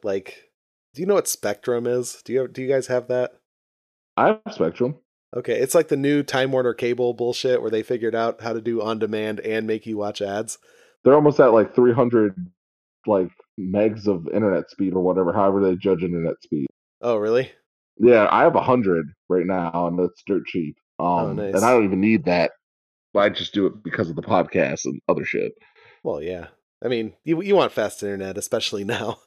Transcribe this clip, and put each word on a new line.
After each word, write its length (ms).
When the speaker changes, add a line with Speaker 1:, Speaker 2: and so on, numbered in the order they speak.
Speaker 1:
like, 460
do 60
you 60
know 80
what 120
Spectrum 640
is? 360
Do 80
you, 140
do 160
you 60
guys 180
have 220
that? 240
Speaker 2:
I 120
have 260
Spectrum. 440
Speaker 1:
Okay, 220
it's 160
like 140
the 80
new 260
Time 300
Warner 220
Cable 380
bullshit 480
where 120
they 100
figured 320
out 260
how 120
to 80
do 200
on-demand 600
and 260
make 180
you 120
watch 260
ads. 360
Speaker 2:
They're 120
almost 260
at, 120
like, 220
three 180
hundred, 420
like, 240
megs 480
of 260
internet 380
speed 240
or 80
whatever, 300
however 280
they 140
judge 300
internet 380
speed. 240
Speaker 1:
Oh, 160
really? 360
Speaker 2:
Yeah, 320
I 120
have 140
a 60
hundred 440
right 180
now, 420
and 120
it's 260
dirt 200
cheap. 300
Um, 80
Speaker 1:
Oh, 260
nice. 220
Speaker 2:
and 100
I 80
don't 120
even 160
need 260
that. 260
I 120
just 260
do 120
it 160
because 280
of 60
the 60
podcast 600
and 240
other 160
shit. 280
Speaker 1:
Well, 180
yeah. 260
I 40
mean, 260
you, 180
you 140
want 160
fast 300
internet, 360
especially 460
<laughs> 0
now. 420